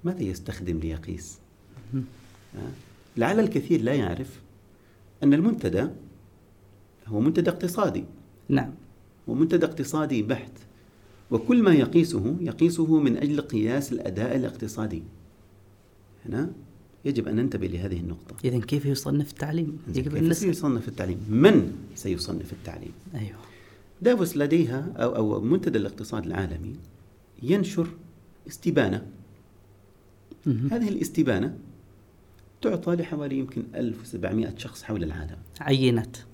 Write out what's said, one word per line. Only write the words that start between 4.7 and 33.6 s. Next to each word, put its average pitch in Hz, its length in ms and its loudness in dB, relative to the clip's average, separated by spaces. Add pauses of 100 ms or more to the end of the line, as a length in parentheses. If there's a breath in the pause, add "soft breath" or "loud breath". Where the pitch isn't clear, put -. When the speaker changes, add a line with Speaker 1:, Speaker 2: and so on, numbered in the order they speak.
Speaker 1:
أن 143 120 8
المنتدى 147 540 2 (1160)
هو 107 140 -2
منتدى 165 300 4
اقتصادي. 175 540 -2 (440)
Speaker 2:
نعم. 135 220 0 (560)
Speaker 1:
ومنتدى 165 400 2
اقتصادي 151 560 -2
بحت، 113 300 -4 (760 soft breath)
وكل 240 320 4
ما 185 120 10
يقيسه، 131 680 4
يقيسه 160 600 4
من 127 160 4
أجل 143 240 0
قياس 127 520 -2
الأداء 113 440 -2
الاقتصادي. 110 680 -4 (1200)
هنا 123 260 -4 (520)
يجب 123 240 0
أن 107 80 0
ننتبه 110 300 0
لهذه 87 340 -4
النقطة. 85 440 -10
Speaker 2:
إذن 123 160 2
كيف 139 260 -2
يصنف 143 440 0
التعليم؟ 156 480 -4 (100)
Speaker 1:
إذن 110 100 -2
Speaker 2:
يجب 143 140 -2
Speaker 1:
كيف 151 100 2
Speaker 2:
أن 165 60 6
نسأل. 165 80 4
Speaker 1:
سيصنف 151 520 0
التعليم؟ 92 300 -4 (100)
من 131 440 8 (220)
سيصنف - 580 -6
التعليم؟ 85 400 -12 (220)
Speaker 2:
أيوة. 104 240 -8 (640 loud breath)
Speaker 1:
دافوس 202 340 4
لديها، 143 600 2
أو، 120 200 0
أو 104 240 0
منتدى 127 380 0
الاقتصاد 104 480 -4
العالمي 85 500 -4 (680)
ينشر 170 440 0 (640)
استبانة. 101 580 0 (1400)
Speaker 2:
مهم. 127 260 0
Speaker 1:
هذه 233 160 0
الاستبانة - 680 0 (1040)
تعطى 175 340 0
لحوالي 147 420 -4
يمكن 131 240 -6 (120)